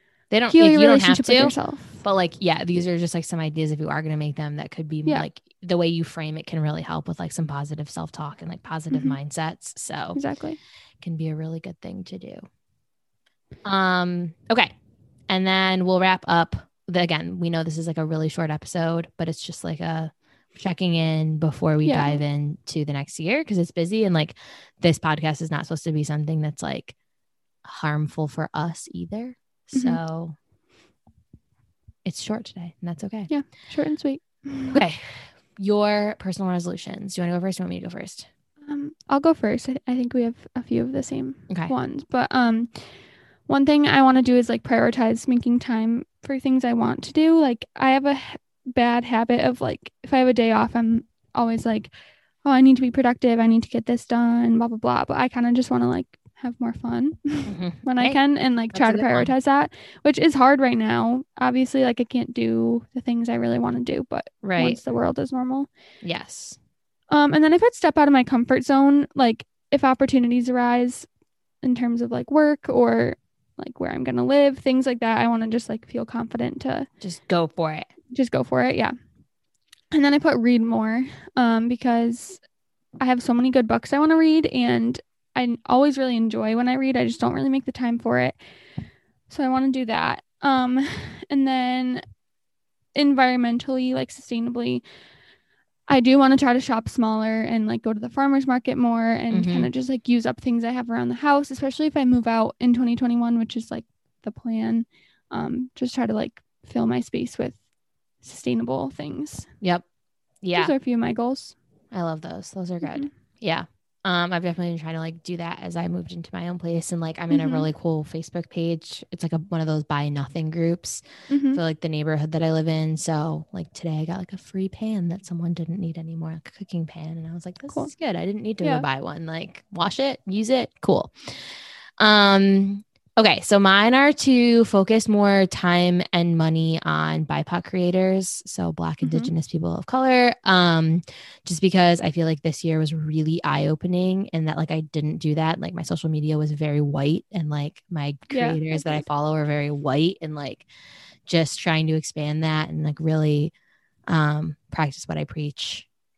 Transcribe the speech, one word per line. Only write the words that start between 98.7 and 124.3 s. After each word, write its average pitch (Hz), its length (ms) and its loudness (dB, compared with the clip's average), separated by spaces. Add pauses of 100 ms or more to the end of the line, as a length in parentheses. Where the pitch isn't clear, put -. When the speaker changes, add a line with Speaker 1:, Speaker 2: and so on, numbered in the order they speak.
Speaker 2:
more 233 340 0
and 226 300 0
Speaker 1:
Mm-hmm. - 100 0
Speaker 2:
kinda 240 180 0
just, 254 200 -6
like, 262 180 -4
use 240 180 2
up 240 140 -4
things 233 240 -2
I 233 80 -4
have 247 180 -6
around 240 200 -2
the 247 60 -2
house, 285 360 0
especially 277 360 -4
if 302 100 -2
I 277 80 2
move 247 220 4
out 226 320 0
in 247 140 4
twenty 240 220 2
twenty-one, 233 420 0
which 226 200 -4
is, 226 120 -10
like, 233 160 -8 (380)
the 214 80 -8
plan. 226 540 -2 (460)
Um, 254 440 -6
just 247 180 -6
try 247 120 -2
to, 220 80 -2
like, 226 280 -6 (240)
fill 233 220 -2
my 247 140 0
space - 360 -8
with - 160 -6 (680)
sustainable 247 680 -6
things. - 560 -12 (140)
Speaker 1:
Yep. 175 240 -2 (580)
Yeah. 190 200 -2
Speaker 2:
Those 320 100 0
are 269 60 0
a - 20 -2
few 247 160 -4
of 233 40 0
my 240 140 -2
goals. 240 420 -6 (360)
Speaker 1:
I 190 100 -6
love 160 200 -6
those. 175 300 -14
Those 180 200 -8
are 175 80 -6
good. - 100 -6
Speaker 2:
Mm-hmm. 277 180 -8 (320)
Speaker 1:
Yeah. 170 260 -4 (380)
Um, 175 280 0
I've 175 120 -2
definitely 175 300 -4
been 165 80 -8
trying 160 120 -10
to, 160 60 -6
like, 165 240 -10
do 180 140 -8
that 170 240 -10
as 170 140 -8
I 170 120 -4
moved 175 240 -6
into 170 200 -14
my 175 180 -8
own 180 100 -8
place. 170 320 -4
And, 170 100 -4
like, 160 180 -8
I'm 170 120 -4
in - 80 4
a 160 60 -2
Speaker 2:
Mm-hmm. 160 80 -2
Speaker 1:
really 156 220 -2
cool 160 280 -4
Facebook 165 460 -10
page. 165 640 -6
It's, - 120 -12
like, 165 100 -4
a, 165 40 0
one 160 240 -4
of 160 60 -2
those 156 160 -2
buy 147 260 -2
nothing 147 420 -6
groups 170 500 -4 (280)
Speaker 2:
Mm-hmm. 277 260 0
Speaker 1:
for, 277 60 -2
like, 160 200 -2
the 170 80 -4
neighborhood 151 440 -2
that 160 100 0
I 160 80 2
live 160 160 0
in. 160 300 -2
So, 156 540 -4
like, 180 220 -12
today 160 240 -6
I 156 80 -4
got, 175 140 -8
like, 180 140 -12